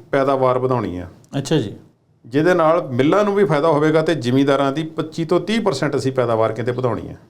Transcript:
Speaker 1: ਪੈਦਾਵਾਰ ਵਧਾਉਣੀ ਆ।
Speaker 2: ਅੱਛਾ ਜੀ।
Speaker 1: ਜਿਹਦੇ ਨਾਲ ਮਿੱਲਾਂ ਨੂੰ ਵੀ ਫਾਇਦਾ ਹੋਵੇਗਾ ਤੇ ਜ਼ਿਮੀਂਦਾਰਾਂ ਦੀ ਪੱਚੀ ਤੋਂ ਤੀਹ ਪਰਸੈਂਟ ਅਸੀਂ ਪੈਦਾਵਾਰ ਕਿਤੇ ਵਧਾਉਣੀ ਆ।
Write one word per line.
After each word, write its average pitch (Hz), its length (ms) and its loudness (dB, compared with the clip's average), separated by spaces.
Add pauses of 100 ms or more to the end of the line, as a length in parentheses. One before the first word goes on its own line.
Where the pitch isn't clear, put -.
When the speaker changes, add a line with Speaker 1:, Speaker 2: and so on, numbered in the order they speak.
(120)
Speaker 1:
ਪੈਦਾਵਾਰ 131 480 2
ਵਧਾਉਣੀ 120 380 -2
ਆ। 87 100 -10 (300)
Speaker 2:
ਅੱਛਾ 147 200 -2
ਜੀ। 104 160 -4 (520)
Speaker 1:
ਜਿਹਦੇ 147 280 2
ਨਾਲ 165 340 2
ਮਿੱਲਾਂ 143 360 2
ਨੂੰ 202 120 0
ਵੀ 202 100 4
ਫਾਇਦਾ 156 220 0
ਹੋਵੇਗਾ 156 340 2
ਤੇ 160 140 0
ਜ਼ਿਮੀਂਦਾਰਾਂ 135 560 2
ਦੀ 151 120 -4
ਪੱਚੀ 160 420 -6
ਤੋਂ 175 140 0
ਤੀਹ 208 220 -2
ਪਰਸੈਂਟ 151 340 -2
ਅਸੀਂ 131 160 -2
ਪੈਦਾਵਾਰ 113 420 0
ਕਿਤੇ 120 180 -4
ਵਧਾਉਣੀ 117 380 -4
ਆ। 80 40 -12 (160)